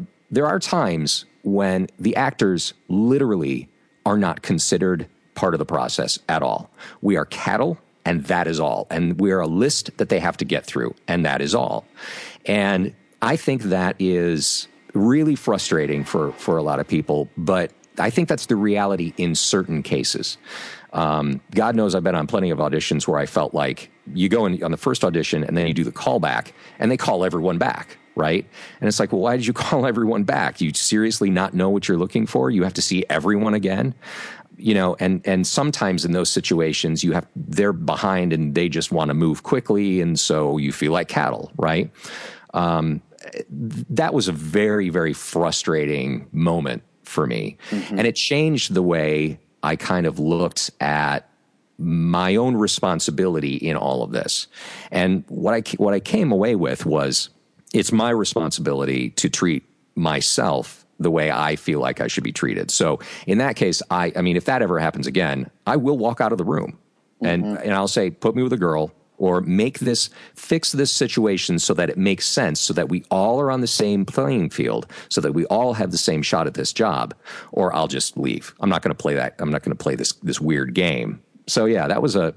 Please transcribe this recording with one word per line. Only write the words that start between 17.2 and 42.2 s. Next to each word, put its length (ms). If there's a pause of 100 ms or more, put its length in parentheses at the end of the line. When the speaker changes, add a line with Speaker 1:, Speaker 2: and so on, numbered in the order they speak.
Speaker 1:
but 360 (260)
I 120
think 180
that's 180
the 100
reality 600
in 180
certain 480
cases. 540 (560)
Um, 480 (120)
God 220
knows 200
I've 100
been 100
on 120
plenty 240
of 80
auditions 500
where 100
I 80
felt 280
like 360 (220)
you 160
go 180
in 160
on 80
the 60
first 280
audition 380
and 140
then 100
you 80
do 100
the 80
callback 560 (300)
and 120
they 60
call 280
everyone 340
back, 400 (160)
right? 300 (360)
And 80
it's 120
like, 120
"Well, 100
why 140
did 100
you 60
<laughs> 120
call 220
everyone 380
back? 360
You 140
seriously 560
not 240
know 160
what 180
you're 100
looking 280
for? 240
You 140
have 100
to 80
see 280
everyone 440
again?" 400 (600)
You 180
know, 260
and, 240
and 220
sometimes 580
in 80
those 180
situations, 720
you 100
have, 220
they're 380
behind 600
and 220
they 140
just 240
wanna 220
move 280
quickly, 580
and 180
so 400
you 140
feel 200
like 160
cattle, 500
right? 320 (640)